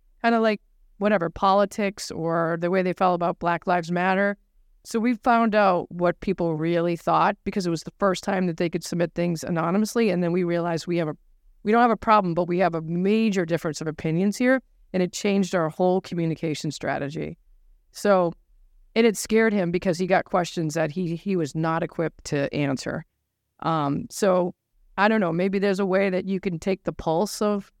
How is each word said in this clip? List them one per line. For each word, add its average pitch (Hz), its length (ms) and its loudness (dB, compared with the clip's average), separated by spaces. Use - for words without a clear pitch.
kinda 233 180 2
like, 220 200 0
whatever, 196 320 2
politics 202 800 0
or 165 500 -2
the 175 100 0
way 190 120 2
they 180 100 0
felt 180 220 2
about 175 240 -2
Black 170 280 -2
Lives 175 240 0
Matter. 190 460 0
So - 160 -4
we 240 160 2
found 233 400 2
out 190 380 2
what 175 280 0
people 175 340 -2
really 170 420 0
thought 170 480 2
because 190 220 -4
it 170 40 -2
was 165 120 -4
the - 160 -14
first 190 260 0
time 190 220 0
that 165 100 -2
they 170 140 -2
could 165 120 -6
submit 170 320 -2
things 175 300 -2
anonymously. 196 640 0
And 180 140 0
then 170 100 0
we 180 100 0
realized 170 440 -2
we 175 100 -2
have 165 120 0
a, - 80 -6
we 208 80 2
don't 233 100 6
have 240 80 6
a 214 80 2
problem, 208 340 4
but 175 160 0
we 175 120 0
have 170 140 2
a 165 60 -2
major 190 640 0
difference 165 380 -4
of 160 40 -6
opinions 160 520 -2
here. 254 240 2
And 185 80 2
it 185 100 -2
changed 196 420 0
our 160 140 2
whole 180 320 2
communication 160 720 -4
strategy. 147 640 -6
So, 185 400 2
and 226 120 4
it 208 120 2
scared 220 340 2
him 180 180 0
because 175 280 0
he 185 80 -2
got 185 180 4
questions 165 500 -2
that 160 160 0
he, 170 240 -4
he 185 220 -4
was 156 180 -2
not 160 280 0
equipped - 440 -6
to 143 280 -2
answer. - 500 -4
Um, 156 460 -2
so 180 460 0
I 196 120 4
don't 220 120 2
know, 170 120 0
maybe 190 260 0
there's 190 200 0
a 202 80 0
way 196 220 2
that 185 160 -2
you 190 160 -4
can 175 180 -4
take 185 260 -4
the 170 80 -4
pulse 170 500 -2
of 208 280 -2